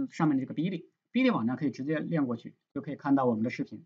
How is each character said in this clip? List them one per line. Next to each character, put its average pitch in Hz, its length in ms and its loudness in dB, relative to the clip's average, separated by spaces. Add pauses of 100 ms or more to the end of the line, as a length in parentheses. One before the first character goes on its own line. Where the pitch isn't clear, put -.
(120)
上 160 160 2
面 139 100 2
这 131 80 -2
个 117 80 -12
哔 151 160 0
哩， - 180 -6 (240)
哔 254 120 4
哩 254 60 6
网 120 180 0
站 127 80 0
可 147 100 -2
以 127 60 0
直 131 100 -8
接 156 160 -2
连 165 280 0
过 120 100 -2
去， - 180 -14 (180)
就 139 80 -6
可 139 120 -8
以 - 20 -8
看 139 220 2
到 135 80 4
我 120 100 4
们 107 80 0
的 120 80 0
视 - 140 -4
频， - 220 -12